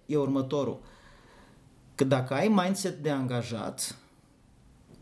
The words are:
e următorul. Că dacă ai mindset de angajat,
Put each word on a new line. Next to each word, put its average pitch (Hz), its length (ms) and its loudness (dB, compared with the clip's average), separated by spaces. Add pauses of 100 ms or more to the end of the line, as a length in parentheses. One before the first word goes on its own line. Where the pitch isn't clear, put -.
e 151 100 -2
următorul. 135 640 0 (1120)
Că - 100 2
dacă 131 300 2
ai 175 140 2
mindset 185 540 2
de 151 80 0
angajat, 120 880 -4 (1040)